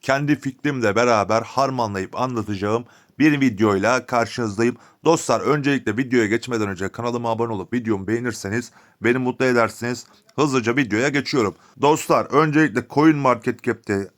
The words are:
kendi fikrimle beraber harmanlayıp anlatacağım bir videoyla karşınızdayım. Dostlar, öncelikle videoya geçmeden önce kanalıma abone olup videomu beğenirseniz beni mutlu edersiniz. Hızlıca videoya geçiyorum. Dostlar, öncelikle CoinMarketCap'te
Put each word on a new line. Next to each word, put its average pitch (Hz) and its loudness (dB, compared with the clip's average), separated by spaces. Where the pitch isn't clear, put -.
kendi 143 0
fikrimle 131 -2
beraber 113 2
harmanlayıp 113 -4
anlatacağım 110 -2
bir 147 4
videoyla 107 2
karşınızdayım. 117 -2
Dostlar, 156 2
öncelikle 139 -2
videoya 123 2
geçmeden 113 -2
önce 95 -4
kanalıma 120 -4
abone 117 -2
olup 92 -8
videomu 110 -4
beğenirseniz 113 -6
beni 120 2
mutlu 127 -2
edersiniz. 120 0
Hızlıca 127 0
videoya 120 0
geçiyorum. 131 0
Dostlar, 143 2
öncelikle 147 2
CoinMarketCap'te 123 0